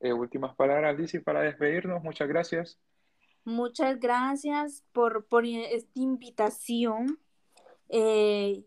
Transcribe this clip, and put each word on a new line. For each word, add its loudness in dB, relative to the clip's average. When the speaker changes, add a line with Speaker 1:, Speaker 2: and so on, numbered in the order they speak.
Speaker 1:
Eh, 0
últimas -4
palabras, 2
Lizzy, -4
para 0
despedirnos. -2
Muchas -4
gracias. -2
Speaker 2:
Muchas -2
gracias -2
por, 2
por 4
esta -6
invitación. -2
Eh, 2